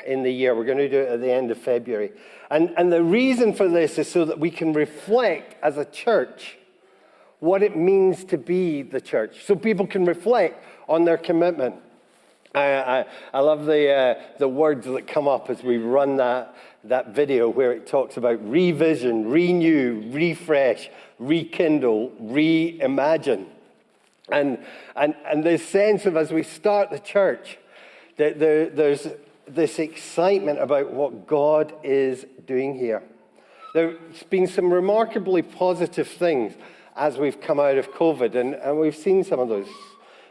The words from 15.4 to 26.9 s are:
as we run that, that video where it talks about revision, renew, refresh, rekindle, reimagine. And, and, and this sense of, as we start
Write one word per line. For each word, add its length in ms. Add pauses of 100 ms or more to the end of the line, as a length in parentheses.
as 160
we 140
run 400
that, 360 (300)
that 240
video 400
where 240
it 160
talks 300
about 300
revision, 840
renew, 840
refresh, 800 (280)
rekindle, 920 (100)
reimagine. 1200 (840)
And, 280 (360)
and, 200 (120)
and 160
this 240
sense 400
of, 100
as 140
we 140
start 460